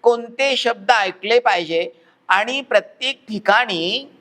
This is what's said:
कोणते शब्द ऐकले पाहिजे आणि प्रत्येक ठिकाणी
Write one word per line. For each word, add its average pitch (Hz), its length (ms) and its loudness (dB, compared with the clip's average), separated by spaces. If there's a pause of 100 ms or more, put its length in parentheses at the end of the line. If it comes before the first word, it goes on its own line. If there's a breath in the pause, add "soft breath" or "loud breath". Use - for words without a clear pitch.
कोणते 240 540 0
शब्द 233 340 -4
ऐकले 214 480 2
पाहिजे 175 520 0 (380 soft breath)
आणि 226 320 0
प्रत्येक 254 680 -4
ठिकाणी 214 920 -2